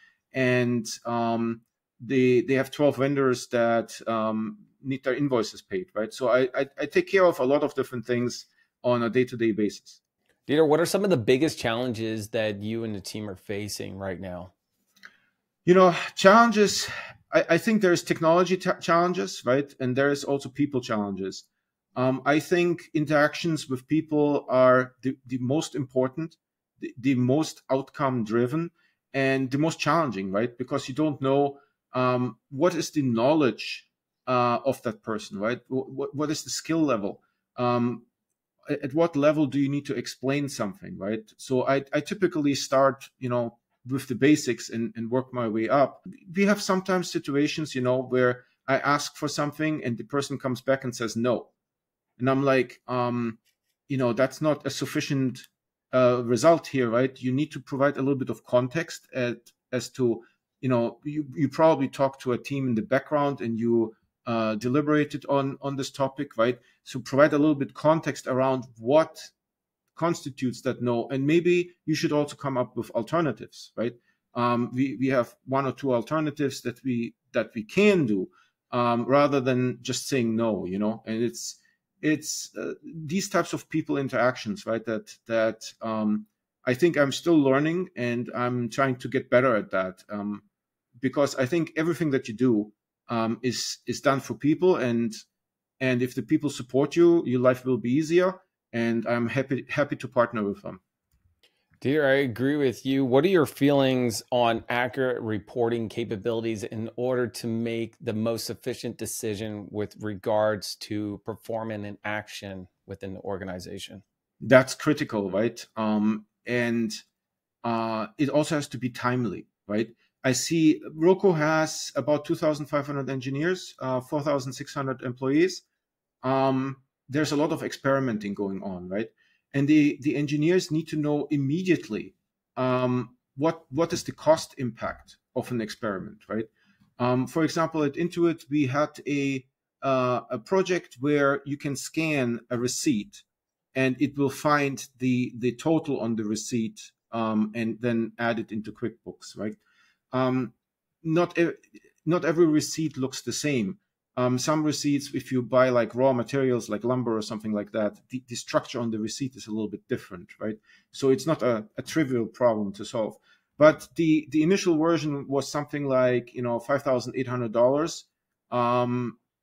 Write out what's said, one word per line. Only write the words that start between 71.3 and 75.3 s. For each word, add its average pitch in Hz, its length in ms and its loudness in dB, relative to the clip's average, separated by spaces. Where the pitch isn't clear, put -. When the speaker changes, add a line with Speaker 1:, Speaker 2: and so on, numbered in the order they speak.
Speaker 1:
you 156 100 0
should 147 180 0
also 147 240 0
come 135 200 -6
up 123 200 -4
with 107 160 -6
alternatives, 127 840 -4
right? 120 180 -4
Um, 120 380 0
we, 135 260 -2
we 131 100 0
have - 260 0